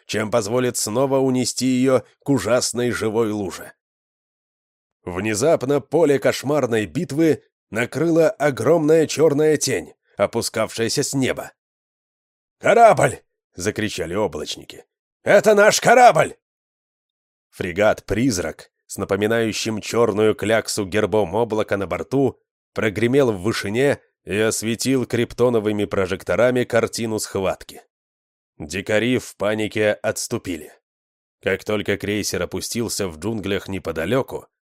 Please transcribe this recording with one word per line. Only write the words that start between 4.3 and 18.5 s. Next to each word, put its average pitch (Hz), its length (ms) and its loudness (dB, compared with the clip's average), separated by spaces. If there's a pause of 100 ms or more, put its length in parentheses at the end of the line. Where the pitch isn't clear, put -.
Внезапно 117 800 -2
поле 147 360 2
кошмарной 123 680 0
битвы 143 580 0 (280)
накрыла 151 580 2
огромная 151 760 2
черная 151 520 2
тень, 92 380 -4 (200)
опускавшаяся 110 880 -2
с - 100 -6
неба. 127 380 -2 (1080)
«Корабль!» — 202 600 4 (340)
закричали 92 600 -4
облачники. 78 680 -6 (380)
«Это 202 320 4
наш 202 260 4
корабль!» 202 560 6 (1120)
Фрегат 95 560 0
«Призрак» 98 680 -2 (140)